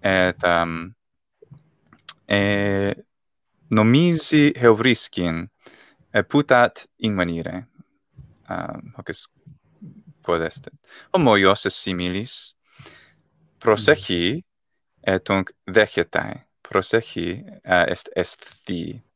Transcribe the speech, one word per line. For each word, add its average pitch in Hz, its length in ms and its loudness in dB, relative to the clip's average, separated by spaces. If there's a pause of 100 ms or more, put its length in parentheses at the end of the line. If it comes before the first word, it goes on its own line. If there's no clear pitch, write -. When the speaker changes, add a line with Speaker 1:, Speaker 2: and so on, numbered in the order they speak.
Speaker 1:
Et, 92 400 0
um, 85 500 -2 (1300)
e 101 680 0 (800)
nomisi 147 840 4
heuriscin, 107 920 2 (640)
e 104 100 0
putat 131 640 2 (120)
invenire. 90 680 -4 (840)
Um, - 460 -10
hoc - 140 -14
est, - 160 -12 (920)
quod 85 220 -2
est. - 280 -10 (440)
Homo 185 240 4
ios 98 280 4
est 98 100 -2
similis, 92 800 -6 (1040)
prosechi 110 840 2 (600)
Speaker 2:
Mm. 95 100 0
Speaker 1:
et 92 100 0
tunc 98 280 -2 (120)
decetai, 104 840 0 (160)
prosechi, 95 840 -2 (200)
eh, 87 240 2
est, - 280 -6
est - 300 -6 (200)
thi 87 360 -10 (140)